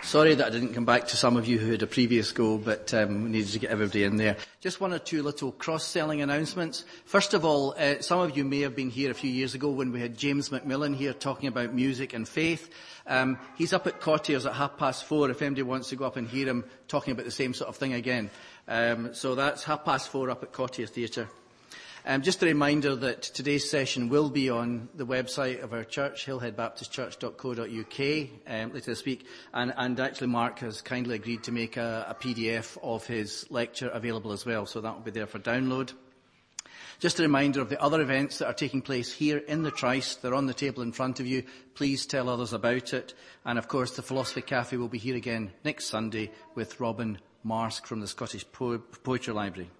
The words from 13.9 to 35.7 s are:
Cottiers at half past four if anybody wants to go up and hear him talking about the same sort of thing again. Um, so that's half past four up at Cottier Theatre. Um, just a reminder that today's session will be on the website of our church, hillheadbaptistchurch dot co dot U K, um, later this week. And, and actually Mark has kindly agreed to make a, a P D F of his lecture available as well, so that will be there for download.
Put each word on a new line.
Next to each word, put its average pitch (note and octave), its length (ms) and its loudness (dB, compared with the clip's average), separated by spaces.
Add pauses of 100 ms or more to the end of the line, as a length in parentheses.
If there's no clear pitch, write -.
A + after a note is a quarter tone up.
Cottiers D3+ 460 2
at C3+ 80 -2
half C#3 240 -2
past C3+ 260 0
four D3 260 4
if B2+ 120 -2
anybody C#3 220 0
wants B2+ 260 -2
to C3 80 -6
go C3+ 80 -4
up B2 100 -2
and B2 100 -4
hear C3 220 -2
him B2 160 0 (240)
talking C#3+ 240 0
about A#2+ 140 -4
the A#2+ 60 -8
same B2+ 220 0
sort - 140 -4
of A#2 80 -10
thing C3+ 160 -2
again. A#2+ 380 0 (400)
Um, A#2 440 2
so C3 220 -2
that's C#3+ 300 0
half D3+ 180 -2
past C#3 240 2
four C3 220 -2
up A#2+ 120 -4
at - 120 -12
Cottier B2+ 340 -4
Theatre. A#2 400 -4 (800)
Um, C3+ 160 2
just F3+ 200 2
a F3+ 40 6
reminder D3 500 4
that A#2+ 260 -2
today's C#3+ 480 0
session C3 380 0
will D3 220 4
be C3 200 2
on A#2+ 460 0
the C#3+ 100 -6
website B2+ 560 -2
of A#2 120 -8
our A2+ 100 -4
church, - 420 -4
hillheadbaptistchurch A#2+ 960 -6
dot A#2+ 160 -8
co B2+ 180 -6
dot A2+ 160 -6
U A2 140 -6
K, C#3 460 -2 (180)
um, A2+ 240 -4
later B2+ 200 -8
this A2 120 -6
week. B2+ 220 -4 (280)
And, B2 220 0
and B2+ 240 -2
actually C3+ 280 -2
Mark A#2+ 320 0
has A2 220 -8
kindly B2 340 -4
agreed A2+ 280 -6
to - 80 -6
make A#2 240 -2
a, A2+ 320 -4
a A2+ 60 -8
P B2 200 -6
D A2+ 180 0
F A2+ 300 -4
of A2+ 240 -4
his A2 440 -4
lecture A#2+ 400 -2
available A2 420 -4
as G2+ 140 -6
well, A2 200 -2
so A2+ 140 -8
that A2 140 -6
will G#2 80 -12
be A2+ 100 -8
there G#2+ 160 -6
for - 120 -10
download. C3 520 0 (1120)